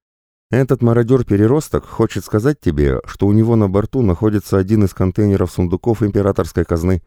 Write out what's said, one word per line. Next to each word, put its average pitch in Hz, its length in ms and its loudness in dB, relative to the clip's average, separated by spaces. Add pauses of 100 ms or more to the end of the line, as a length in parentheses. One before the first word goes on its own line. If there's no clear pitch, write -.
(520)
"Этот 131 320 0
мародёр-переросток 117 1000 0
хочет - 380 -4
сказать 120 380 -2
тебе, 71 440 0
что - 200 -6
у 101 80 2
него 110 220 2
на 107 120 2
борту 104 360 -2
находится 101 540 0
один 101 260 2
из 92 100 -2
контейнеров 95 580 0
сундуков 92 520 -2
императорской 98 600 -2
казны", 87 420 0